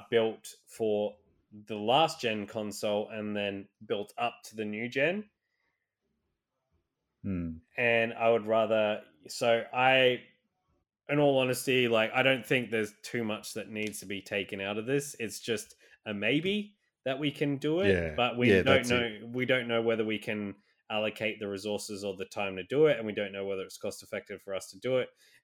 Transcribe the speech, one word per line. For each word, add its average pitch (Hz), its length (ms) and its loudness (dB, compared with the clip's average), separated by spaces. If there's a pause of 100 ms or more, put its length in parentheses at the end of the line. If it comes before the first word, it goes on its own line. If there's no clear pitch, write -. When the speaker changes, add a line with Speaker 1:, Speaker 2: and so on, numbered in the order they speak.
(100)
Speaker 1:
built 113 460 0 (100)
for 104 500 -2 (360)
the 107 240 -10
last 135 440 2
gen 107 280 -4
console 107 600 -4
and 107 260 -6
then 101 320 -4 (180)
built 104 320 -4
up 117 260 -4
to - 120 -18
the 110 80 -4
new 107 240 -6
gen. 165 420 -2 (1900)
Speaker 2:
Hmm. 85 360 -6 (180)
Speaker 1:
And 117 380 2
I 113 160 2
would 113 160 4
rather, 107 580 2 (240)
so 117 440 2
I, 127 520 4 (840)
in 147 100 2
all 143 200 6
honesty, 127 500 2
like, 110 240 4
I 131 100 2
don't 127 220 2
think 123 260 0
there's 110 320 -2
too 120 200 -4
much 107 320 -6
that 107 160 -10
needs 107 300 -6
to 95 60 -14
be 98 140 -8
taken 101 400 -6
out 98 160 -4
of 110 100 -6
this. 143 340 -2
It's 107 200 -8
just - 360 -6 (280)
a 110 80 -6
maybe 156 640 -2 (280)
that 131 140 -2
we 147 120 -2
can 143 280 -2
do 151 220 0
it, 202 140 2
Speaker 2:
Yeah. 82 220 -2
Speaker 1:
but 120 200 0
we 120 120 4
Speaker 2:
Yeah, 95 140 8
Speaker 1:
don't - 20 -2
Speaker 2:
that's 131 260 4
it. 117 320 0
Speaker 1:
know, 117 60 -14
we 123 180 -2
don't 127 220 2
know 117 140 2
whether 113 220 2
we 107 140 -2
can 104 380 -6 (340)
allocate 107 480 -2
the 107 100 -6
resources 101 560 -6
or 98 120 -4
the 95 100 -8
time 98 300 -6
to 92 80 -6
do 143 220 2
it, 135 120 4
and 113 80 -6
we 104 80 -4
don't 101 180 -4
know 98 140 -6
whether 95 160 -4
it's - 160 -14
cost - 240 -8
effective 98 400 -10
for 98 120 -8
us - 160 -8
to 98 80 -20
do 127 200 0
it. 113 100 -2 (360)